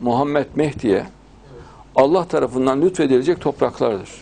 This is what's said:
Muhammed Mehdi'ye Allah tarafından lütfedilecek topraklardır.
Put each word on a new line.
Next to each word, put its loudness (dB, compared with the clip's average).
Muhammed 0
Mehdi'ye 0
Allah 4
tarafından 0
lütfedilecek 2
topraklardır. -2